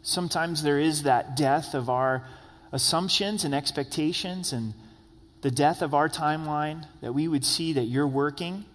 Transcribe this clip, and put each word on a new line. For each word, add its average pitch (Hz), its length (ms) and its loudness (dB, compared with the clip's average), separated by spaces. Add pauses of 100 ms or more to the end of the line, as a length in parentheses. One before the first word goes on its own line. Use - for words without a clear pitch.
sometimes 170 600 -2
there 143 180 4
is 151 220 2
that 131 340 2
death 147 380 2
of 127 160 -2
our 127 360 2 (460)
assumptions 190 720 0
and 143 100 0
expectations 160 1000 -2
and 110 180 -4 (680)
the 139 80 2
death 143 320 2
of 147 100 -2
our 147 160 4
timeline, 151 800 -2 (160)
that 120 100 -6
we 151 160 0
would 147 160 0
see 165 300 0
that 131 100 2
you're 131 240 0
working 151 560 -2 (100)